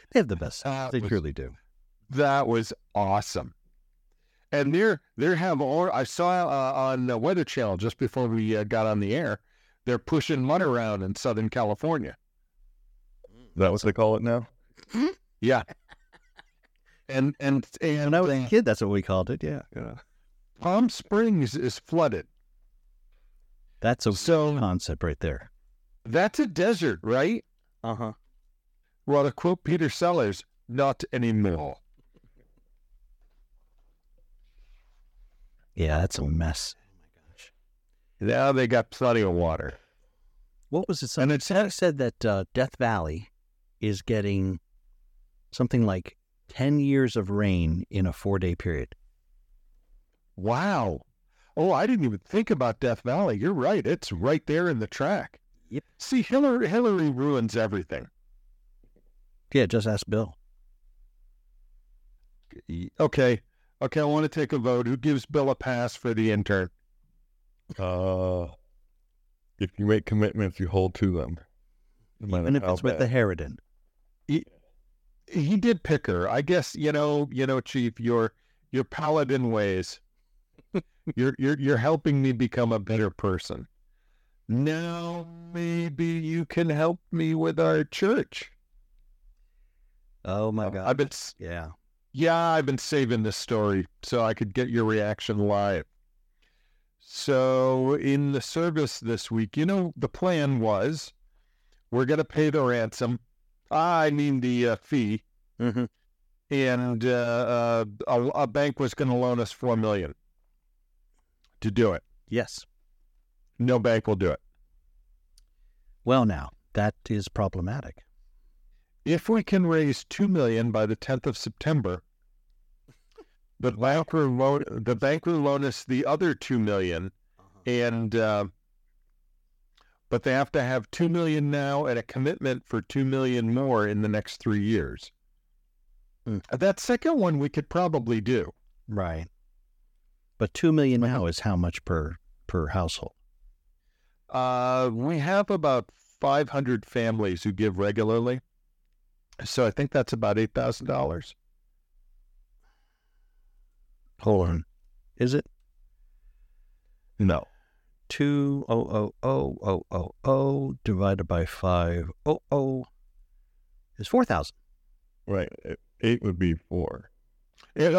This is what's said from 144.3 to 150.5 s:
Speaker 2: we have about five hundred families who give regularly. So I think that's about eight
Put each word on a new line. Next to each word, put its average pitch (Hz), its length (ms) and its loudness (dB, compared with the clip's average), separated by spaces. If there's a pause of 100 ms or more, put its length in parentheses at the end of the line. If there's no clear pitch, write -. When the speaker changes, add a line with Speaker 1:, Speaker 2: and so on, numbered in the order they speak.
Speaker 2:
we 139 280 -2
have 190 300 0
about 151 400 0 (300)
five 139 300 2
hundred 123 360 -2
families 110 580 -2
who 107 80 -2
give 95 260 0
regularly. 110 640 0 (1040)
So 127 220 0
I 107 60 2
think 143 200 -4
that's 135 220 0
about 110 260 0
eight 110 140 0